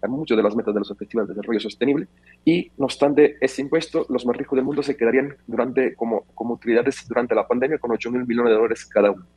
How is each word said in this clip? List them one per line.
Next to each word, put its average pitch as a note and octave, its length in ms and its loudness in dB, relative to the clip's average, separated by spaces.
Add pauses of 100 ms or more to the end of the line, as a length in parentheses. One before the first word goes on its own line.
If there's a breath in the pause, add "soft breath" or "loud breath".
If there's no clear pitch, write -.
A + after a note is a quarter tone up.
muchas C3+ 260 -2
de G#2+ 80 2
las G#2 120 0
metas G#2+ 180 -2
de G#2 60 0
los G2 100 -6
Objetivos G#2 380 -6
de F#2+ 80 -12
Desarrollo G#2+ 240 -4
Sostenible. C3+ 480 -2 (360 soft breath)
Y, E3+ 340 0
no C3+ 80 0
obstante, D3 540 4
ese C3+ 220 -2
impuesto, D#3 480 -2
los B2 160 -2
más A#2+ 100 0
ricos C#3 220 -2
del B2+ 80 0
mundo C#3+ 160 -2
se C#3 160 -2
quedarían C3+ 380 2 (100)
durante, A#2+ 480 0
como, A2+ 300 -2 (100)
como A#2 220 -4
utilidades A#2+ 520 0
durante A#2+ 280 0
la - 120 0
pandemia C3+ 300 0
con A#2+ 140 -4
ocho A2+ 180 -4
mil B2 160 -2
millones A#2+ 240 0
de A2 60 6
dólares A2 300 0
cada G2+ 260 2
uno. F#2+ 140 -8 (100)